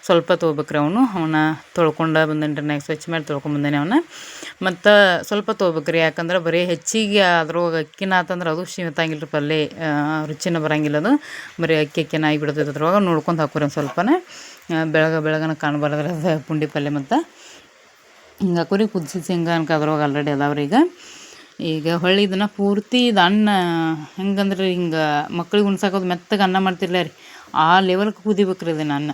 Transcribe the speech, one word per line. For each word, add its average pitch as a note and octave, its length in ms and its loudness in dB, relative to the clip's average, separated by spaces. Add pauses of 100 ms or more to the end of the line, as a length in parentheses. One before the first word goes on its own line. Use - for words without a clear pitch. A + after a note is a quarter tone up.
ಸ್ವಲ್ಪ E3+ 280 4
ತೊಗೋಬೇಕ್ರಿ D3+ 440 -2
ಅವನು. F#3+ 420 0
ಅವನ್ನ D#3+ 160 -2 (400)
ತೊಳ್ಕೊಂಡ D#3+ 420 2
ಬಂದೇನ್ರಿ, D3+ 480 0
ನಾ D3 140 -2
ಸ್ವಚ್ಛ D3+ 300 -8
ಮಾಡಿ E3 140 -4
ತೊಳ್ಕೊಂಡ್ D3 340 -4
ಬಂದೇನೆ C#3+ 200 0
ಅವನ್ನ. D#3 160 0 (680)
ಮತ್ತ F#3 260 0 (340)
ಸ್ವಲ್ಪ G#3 300 -4
ತೊಗೋಬೇಕ್ರಿ, E3 480 0
ಯಾಕಂದ್ರ E3 380 0
ಬರೀ E3+ 280 0
ಹೆಚ್ಚಿಗೆ G#3 540 0
ಅದ್ರೊಳಗ E3+ 600 2
ಅಕ್ಕಿನ F#3+ 380 -4
ಆತಂದ್ರ F3+ 320 -2
ಅದು E3 160 -4
ಸೀಮಿತ E3+ 340 -8
ಆಗಿಲ್ರಿ D#3+ 260 -4
ಪಲ್ಯ, D3+ 400 -2
ಆ, D3+ 600 -4
ರುಚಿನ D#3+ 340 -4
ಬರಂಗಿಲ್ಲ D3+ 380 0
ಅದು. A#3+ 240 0 (400)
ಬರೀ D#3+ 140 0
ಅಕ್ಕಿ D3+ 260 -2
ಅಕ್ಕಿನ D#3 240 -2
ಆಗಿಬಿಡ್ತೈತೆ D3 440 0
ಅದ್ರೊಳಗ. D#3 260 0
ನೋಡ್ಕೊಂಡ್ E3+ 440 2
ಹಾಕೋರಿ D3 240 0
ಒಂದ್ C#3+ 100 -2
ಸ್ವಲ್ಪನ. D#3 360 -2 (720)
ಆ, D#3+ 40 0
ಬೆಳಗ D#3+ 320 2
ಬೆಳಗನ D#3 360 -2
ಕಾಣ್ಬಾರ್ದ್ರಿ D3+ 760 -2
ಅದು D#3 180 -2
ಪುಂಡಿ D#3 180 -2
ಪಲ್ಯ D3 240 -4
ಮತ್ತ. D3 240 -4 (1300)
ಹಿಂಗ್ F3 180 0
ಹಾಕೋರಿ. F#3+ 300 0
ಕುದಿಸಿದ F3 400 -6
ಶೇಂಗಾ E3+ 280 0
ಅನ್ಕ D#3+ 160 0
ಅದ್ರೊಳಗ D3+ 380 2
already D3 220 -2
ಅದಾವ್ರಿ C#3+ 320 0
ಈಗ. C#3+ 100 -2 (840)
ಈಗ D#3+ 320 -2
ಹೊಳ್ಳಿ F3+ 320 2
ಇದನ್ನ F#3+ 220 0
ಪೂರ್ತಿ G#3 640 0
ಇದ್ A3 100 2
ಅನ್ನ G#3 320 4 (680)
ಹೆಂಗಂದ್ರೆ G3 520 -2
ಹಿಂಗ F3 260 -2 (360)
ಮಕ್ಳಿಗೆ G3+ 360 0
ಉಣ್ಸಾಕೋದು F#3+ 380 -2
ಮೆತ್ತಗೆ F3+ 360 -2
ಅನ್ನ F#3+ 160 2
ಮಾಡ್ತಿರ್ಲ F#3 460 0
ರೀ, D#3 80 -6 (420)
ಆ E3 260 4
ಲೆವೆಲ್‌ಗೆ F#3+ 440 0
ಕುದಿಬೇಕ್ರಿ F#3 480 0
ಇದನ್ನ D#3 240 -2
ಅನ್ನ. D3 180 -2